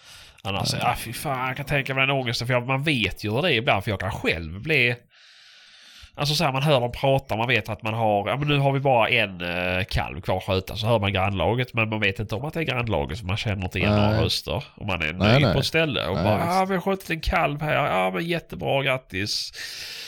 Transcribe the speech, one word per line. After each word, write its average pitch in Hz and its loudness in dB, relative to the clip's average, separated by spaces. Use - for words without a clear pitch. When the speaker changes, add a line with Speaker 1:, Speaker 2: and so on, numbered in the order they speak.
Speaker 1:
Annars, 98 -2
Speaker 2:
Ja. 110 0
Speaker 1:
ah, 113 -4
fy - -8
fan, 131 -4
jag 127 -6
kan 143 -10
tänka 135 -2
mig 135 -2
den 139 2
ångesten, 120 -2
för 127 0
jag, 120 0
man 135 0
vet 127 0
ju 104 -2
hur 127 0
det 180 2
är 123 4
ibland, 113 2
för 113 -2
jag 98 -2
kan 95 -2
själv 90 -4
bli, 127 2
alltså 147 -2
så 160 2
här, 139 2
man 131 -2
hör 147 6
dem 120 0
prata, 135 2
man 117 0
vet 117 2
att 110 -6
man 110 -2
har, 107 2
ja, 107 0
men 147 0
nu 143 4
har 139 4
vi 135 0
bara 127 4
en, 101 0
eh, 90 0
kalv 71 -4
kvar 92 -2
att 92 -6
skjuta, 95 -2
så 107 -4
hör 117 4
man 101 0
grannlaget, 98 0
men 113 0
man 107 -2
vet 101 2
inte 107 -6
om 127 -4
att 160 -8
det 170 -4
är 160 -4
grannlaget, 107 -2
för - -12
man 92 0
känner 98 -2
inte 90 -4
igen 95 2
några 104 4
Speaker 2:
Nej. 110 2
Speaker 1:
röster. - -2
Och - -10
man 90 -2
är 76 0
Speaker 2:
Nej, 92 2
Speaker 1:
nöjd 131 8
Speaker 2:
nej. 107 4
Speaker 1:
på 135 2
ett 131 0
ställe 151 0
och 90 -2
Speaker 2:
Nej, 85 0
Speaker 1:
bara, 92 4
Speaker 2:
visst. 170 0
Speaker 1:
"Ah, 190 2
vi 190 -2
har 180 0
skjutit 190 -4
en 160 -4
kalv 156 0
här, 151 0
ja, 185 0
men 175 -4
jättebra, 139 -2
grattis." 131 -4